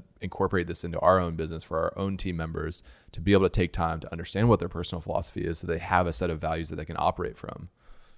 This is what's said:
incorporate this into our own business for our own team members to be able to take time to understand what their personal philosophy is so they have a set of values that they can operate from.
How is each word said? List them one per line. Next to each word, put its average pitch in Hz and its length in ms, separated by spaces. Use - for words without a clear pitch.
incorporate 90 460
this - 160
into 85 160
our 92 200
own 85 160
business 80 280
for 80 160
our 82 180
own 98 200
team 90 180
members 80 460
to 87 100
be 92 120
able 95 100
to 90 60
take 90 240
time 82 260
to - 120
understand 95 380
what 104 100
their 87 100
personal 85 320
philosophy - 440
is 85 140
so 85 80
they 82 100
have 90 300
a 82 60
set 90 160
of 80 120
values 80 280
that 82 80
they 78 80
can 82 120
operate 90 400
from. - 320